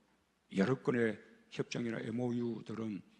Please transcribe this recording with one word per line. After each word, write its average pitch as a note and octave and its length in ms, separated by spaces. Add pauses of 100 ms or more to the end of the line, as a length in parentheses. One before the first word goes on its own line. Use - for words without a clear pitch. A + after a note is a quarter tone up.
(560)
여러 C3+ 260
건의 A#2 380 (320)
협정이나 A#2+ 480
엠오유들은 A2+ 1000 (180)